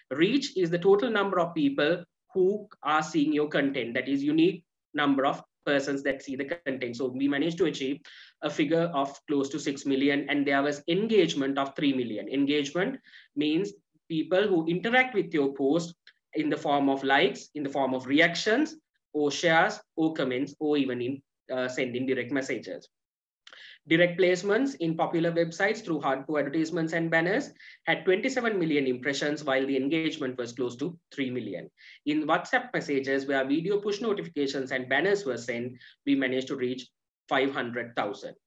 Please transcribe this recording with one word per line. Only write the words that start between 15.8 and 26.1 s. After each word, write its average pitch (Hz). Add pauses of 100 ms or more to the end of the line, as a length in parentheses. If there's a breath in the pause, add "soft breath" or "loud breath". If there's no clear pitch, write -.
in 151
the -
form 143
of 135
likes, 139
in 147
the 139
form 135
of 123
reactions, 170 (380)
or 147
shares, 170 (160)
or 160
comments, 131
or 147
even 127
in, 135 (300)
uh, 127
sending 127
direct 123
messages. 117 (1000 loud breath)
Direct 170
placements 202
in 165
popular 170
websites 170
through 160
hardcore 143